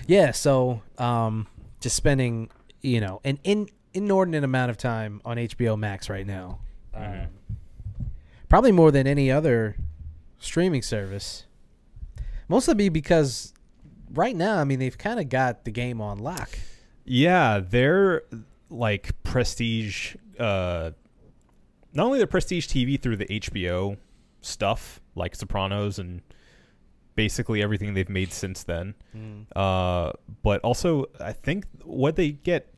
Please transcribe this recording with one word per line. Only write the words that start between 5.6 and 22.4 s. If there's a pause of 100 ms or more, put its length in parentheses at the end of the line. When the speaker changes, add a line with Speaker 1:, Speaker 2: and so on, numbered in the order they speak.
Speaker 1:
O
Max
right
now. (360)
Speaker 2:
Mm-hmm.
Speaker 1:
Um, (1200)
probably
more
than
any
other (640)
streaming
service. (1000)
Mostly
be-,
because (580)
right
now,
I
mean,
they've
kinda
got
the
game
on
lock. (600)
Speaker 2:
Yeah,
they're, (440)
like, (100)
prestige, (240)
uh, (1040)
not
only
the
prestige